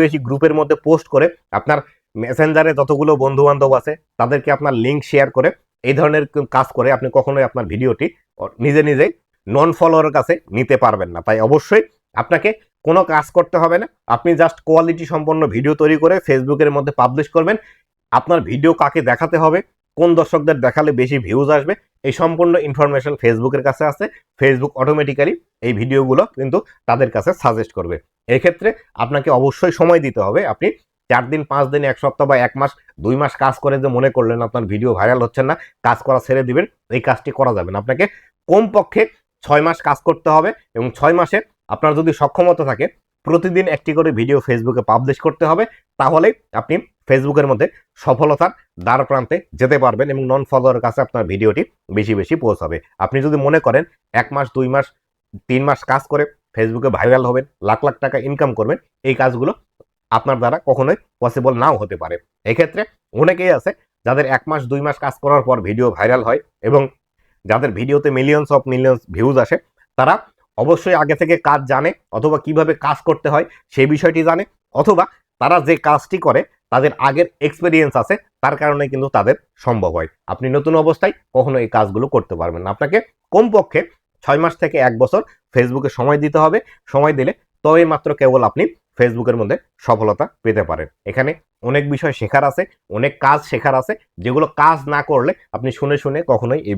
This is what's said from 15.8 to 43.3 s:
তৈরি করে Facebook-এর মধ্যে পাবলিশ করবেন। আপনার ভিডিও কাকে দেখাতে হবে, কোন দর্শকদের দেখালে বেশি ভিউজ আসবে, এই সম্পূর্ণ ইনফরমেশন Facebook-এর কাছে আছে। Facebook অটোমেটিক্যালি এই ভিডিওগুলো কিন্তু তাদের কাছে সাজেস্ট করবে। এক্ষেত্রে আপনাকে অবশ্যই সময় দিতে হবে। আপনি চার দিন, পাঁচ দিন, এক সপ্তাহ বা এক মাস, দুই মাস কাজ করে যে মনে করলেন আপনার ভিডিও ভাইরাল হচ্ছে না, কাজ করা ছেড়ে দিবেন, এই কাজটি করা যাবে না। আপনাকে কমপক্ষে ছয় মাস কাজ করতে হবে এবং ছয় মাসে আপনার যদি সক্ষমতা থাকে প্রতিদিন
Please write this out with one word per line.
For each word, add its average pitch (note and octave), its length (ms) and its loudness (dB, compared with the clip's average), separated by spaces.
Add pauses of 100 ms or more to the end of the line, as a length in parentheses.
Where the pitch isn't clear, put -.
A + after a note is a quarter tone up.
তৈরি D#3 220 4
করে E3+ 120 4 (120)
Facebook-এর C#3+ 480 0
মধ্যে C#3+ 260 -4
পাবলিশ C3 340 0
করবেন। E3+ 220 2 (540)
আপনার D#3+ 280 2 (100)
ভিডিও C#3+ 220 2 (100)
কাকে E3+ 180 0 (100)
দেখাতে D#3 340 0
হবে, D#3+ 160 2 (380)
কোন E3+ 120 4 (100)
দর্শকদের D#3 460 0
দেখালে D3+ 260 0 (100)
বেশি C3 240 -2
ভিউজ C3 320 0
আসবে, C#3+ 160 -2 (340)
এই C#3+ 140 0
সম্পূর্ণ E3+ 320 2 (140)
ইনফরমেশন C#3+ 540 -2
Facebook-এর B2 460 0
কাছে C#3 240 -2
আছে। G3 140 -6 (340)
Facebook C3+ 320 2 (100)
অটোমেটিক্যালি D3 520 0 (320)
এই B2 140 -2
ভিডিওগুলো C3 440 2 (140)
কিন্তু C3+ 200 -2 (320)
তাদের C3 260 2
কাছে A2+ 160 -2 (100)
সাজেস্ট - 360 -2
করবে। F2 180 -6 (400)
এক্ষেত্রে F3 340 0 (340)
আপনাকে C#3 260 -2 (100)
অবশ্যই C#3 400 0
সময় E3+ 260 4
দিতে A#2+ 220 -4
হবে। A#2 140 0 (120)
আপনি F3 140 -4 (420)
চার B2 220 2
দিন, D#3 100 -2 (100)
পাঁচ C#3 220 0
দিন, D3 80 0 (100)
এক A#2+ 120 -6
সপ্তাহ C#3+ 240 -2
বা C#3 80 4 (120)
এক - 120 -10
মাস, C#3 120 -2 (320)
দুই A#2 180 0
মাস C#3+ 120 -2 (100)
কাজ C3 200 0
করে C#3 200 0
যে C#3 140 0
মনে C3+ 180 2
করলেন A#2 320 0
আপনার A#2 240 -6
ভিডিও A2 260 -2
ভাইরাল A#2 280 2
হচ্ছে B2+ 240 -4
না, D#3+ 60 -2 (300)
কাজ A#2 120 2 (100)
করা B2+ 180 2
ছেড়ে C3 240 0
দিবেন, D3+ 160 0 (300)
এই B2 120 -4
কাজটি C3 320 -2
করা B2+ 180 2
যাবে F2+ 140 -6
না। G2+ 120 -6
আপনাকে C3 220 -2 (440)
কমপক্ষে G3+ 540 2 (400)
ছয় D3 220 4
মাস E3 120 -2 (100)
কাজ D3 100 0 (100)
করতে E3 280 0
হবে D#3+ 140 4 (280)
এবং A#2+ 100 -2 (100)
ছয় F3 220 2
মাসে F3 180 0 (360)
আপনার D3+ 260 0
যদি E3 200 0
সক্ষমতা F3 500 2
থাকে B2 160 -4 (420)
প্রতিদিন E3+ 380 0 (100)